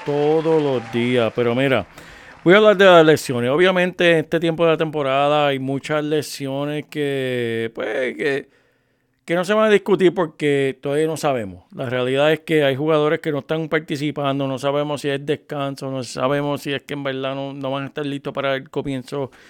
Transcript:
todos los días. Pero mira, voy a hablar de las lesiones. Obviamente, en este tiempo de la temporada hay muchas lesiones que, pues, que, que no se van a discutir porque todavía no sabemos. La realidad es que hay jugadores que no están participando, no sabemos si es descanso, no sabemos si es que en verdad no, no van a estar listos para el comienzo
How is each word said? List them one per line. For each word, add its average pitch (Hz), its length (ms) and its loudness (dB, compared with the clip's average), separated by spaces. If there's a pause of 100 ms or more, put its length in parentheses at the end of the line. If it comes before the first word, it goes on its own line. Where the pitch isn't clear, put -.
todos 151 580 2
los 123 300 -2
días. 117 440 0
Pero 120 180 0
mira, 127 320 0 (580)
voy 175 120 8
a - 20 8
hablar 214 180 6
de 190 100 6
las 170 200 10
lesiones. 127 460 2
Obviamente, 180 600 2
en 165 40 4
este 160 220 -2
tiempo 165 260 0
de 165 60 4
la 156 60 0
temporada 147 720 0
hay 139 120 0
muchas 139 440 -4
lesiones 147 840 -6
que, 123 880 -4
pues, 113 420 -6
que, 143 320 -4 (760)
que 165 100 -2
no 180 100 0
se 196 80 0
van 220 140 4
a - 20 2
discutir 190 420 4
porque 143 680 -2
todavía 147 240 -2
no 156 120 -4
sabemos. 110 540 -4
La 135 160 -8
realidad 131 460 2
es 151 60 -2
que 156 240 0
hay 135 120 2
jugadores 151 440 2
que 160 120 -4
no 143 80 -4
están 160 300 -4
participando, 143 800 -2
no 135 100 -4
sabemos 143 440 -2
si 147 80 -4
es 139 140 -4
descanso, 139 680 -6
no 135 120 -6
sabemos 143 600 -2
si 143 100 -6
es 135 80 -4
que - 140 -10
en 143 80 -8
verdad 135 320 -6
no, 139 180 -8
no 135 160 -8
van 139 140 -4
a 139 40 -8
estar 147 200 -8
listos 139 260 -8
para 135 220 -2
el 135 160 -8
comienzo 135 580 -6 (200)